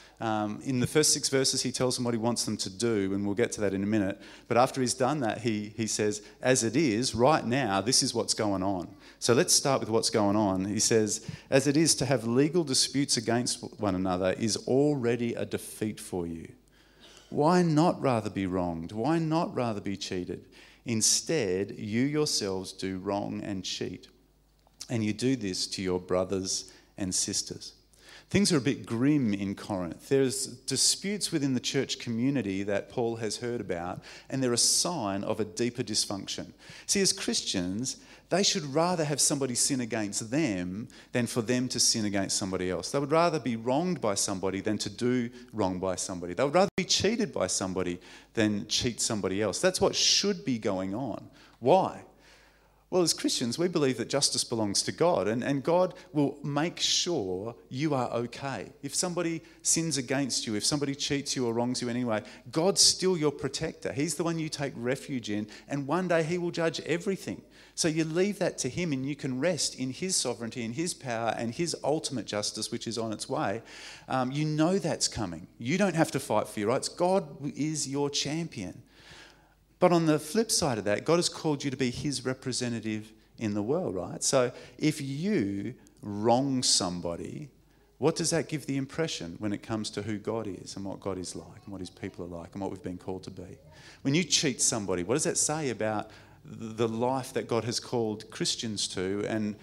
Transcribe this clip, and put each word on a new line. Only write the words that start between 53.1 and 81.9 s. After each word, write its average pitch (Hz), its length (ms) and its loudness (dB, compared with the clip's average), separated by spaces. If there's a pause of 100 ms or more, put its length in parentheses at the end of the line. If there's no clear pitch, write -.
Christians, 120 440 -2
we 175 100 2
believe 147 280 2
that - 140 -4
justice 139 340 0
belongs 107 380 0
to - 100 -4
God, 147 340 4
and, 113 160 2
and 135 200 0
God 180 320 2 (180)
will 143 300 2
make 143 360 -2
sure 110 760 0 (160)
you 143 240 0
are 123 160 0
okay. 120 600 -6 (120)
If 143 120 -8
somebody 170 460 -2 (220)
sins 165 340 2
against 131 500 0
you, 107 100 0
if 101 100 0
somebody 139 280 0
cheats 139 400 -2
you 127 120 0
or 117 80 0
wrongs 123 260 0
you 123 80 -2
in 120 80 -2
any 123 80 -2
way, 107 180 0 (280)
God's 170 320 4
still 185 340 4
your 151 140 2
protector. - 640 -4
He's 156 220 0
the 175 80 -2
one 165 140 0
you 156 120 -4
take 135 260 -4
refuge 120 540 -4
in, 104 180 -2 (200)
and 143 180 -4
one 175 200 0
day 165 160 4
he 160 140 -2
will 175 140 -2
judge 165 300 0
everything. 170 600 -4 (340)
So - 140 2
you 160 160 2
leave 185 360 0
that 165 180 0
to 131 100 -4
him, 160 240 -2
and 131 140 -2
you 147 100 -4
can 131 240 -4
rest 160 340 0
in 131 180 -4
his 185 220 -4
sovereignty 113 480 -2
and 113 120 -4
his 165 180 -2
power 117 460 -2
and 117 160 -4
his 160 280 -2
ultimate 139 440 -2
justice, 104 440 -4
which 120 160 -6
is 113 120 -4
on 113 120 -4
its 107 160 -8
way. 123 360 -2 (440)
Um, 127 260 0
you 147 120 0
know 156 320 2
that's 165 320 0
coming. 87 380 -6 (100)
You 131 220 0
don't 190 180 2
have 160 140 6
to 139 100 -2
fight 107 260 0
for - 140 -6
your 101 80 2
rights. 117 220 0
God 180 360 2 (300)
is 139 320 -2
your 143 220 -2
champion. 139 720 -4 (960)
But 180 120 6
on 165 160 6
the 151 140 4
flip 220 320 0
side 131 260 2
of 95 60 -4
that, 104 200 0
God 160 120 4
has 175 120 2
called 147 360 -2
you 143 80 -2
to 127 40 -4
be 127 140 0